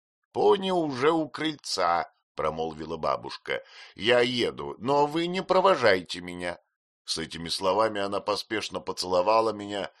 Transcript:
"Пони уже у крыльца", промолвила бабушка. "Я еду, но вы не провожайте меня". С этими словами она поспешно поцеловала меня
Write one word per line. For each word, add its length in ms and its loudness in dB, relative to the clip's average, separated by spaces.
"Пони 400 2
уже 400 2
у 180 0
крыльца", 800 -2
промолвила 600 -4
бабушка. 680 -4
"Я 240 4
еду, 580 -2
но 300 2
вы 200 -4
не 140 -4
провожайте 800 4
меня". 380 -8
С 120 -6
этими 320 -8
словами 520 0
она 180 -4
поспешно 600 -4
поцеловала 760 2
меня 460 -6